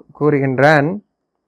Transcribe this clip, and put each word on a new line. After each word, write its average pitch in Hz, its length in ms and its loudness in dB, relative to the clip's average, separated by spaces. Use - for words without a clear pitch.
கூறுகின்றான். 143 800 0